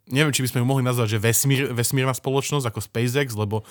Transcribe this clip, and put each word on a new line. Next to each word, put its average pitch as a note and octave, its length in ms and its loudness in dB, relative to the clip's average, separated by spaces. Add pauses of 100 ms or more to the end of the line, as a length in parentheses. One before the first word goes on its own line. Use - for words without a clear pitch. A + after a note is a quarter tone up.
neviem, C#3+ 240 2
či B2+ 100 0
by B2+ 80 -2
sme C3 100 -2
ju A#2+ 80 2
mohli C3+ 140 2
nazvať, B2 300 2
že A2+ 80 0
vesmír-, B2+ 500 2
vesmírna C3 420 0
spoločnosť C3+ 540 -2
ako A2 140 -4
SpaceX, B2 520 -2
lebo G#2+ 400 -2